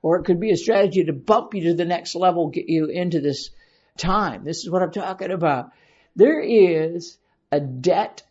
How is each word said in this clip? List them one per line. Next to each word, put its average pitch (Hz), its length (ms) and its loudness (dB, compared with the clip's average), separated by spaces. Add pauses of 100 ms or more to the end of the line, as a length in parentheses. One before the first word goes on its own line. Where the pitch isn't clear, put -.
or 165 180 0
it - 60 -4
could 175 140 2
be 220 140 0
a 170 40 2
strategy 196 480 2
to 156 80 -2
bump 214 420 0
you 180 100 -4
to 170 100 2
the 170 120 -2
next - 280 -4
level, 170 360 2
get - 180 -8
you 160 180 2
into 170 340 -2
this 143 300 -4 (460)
time. 180 480 -2
This 160 140 -6
is 185 120 -10
what 180 120 0
I'm 165 100 -2
talking 190 400 -6
about. 151 400 -2 (420)
There 294 260 6
is 170 760 2 (340)
a 147 80 2
debt 147 720 -2